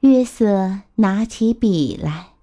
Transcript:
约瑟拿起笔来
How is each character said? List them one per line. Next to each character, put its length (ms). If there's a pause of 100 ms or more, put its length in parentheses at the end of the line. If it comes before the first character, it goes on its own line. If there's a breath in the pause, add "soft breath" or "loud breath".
约 240
瑟 560 (160)
拿 280
起 300
笔 420
来 460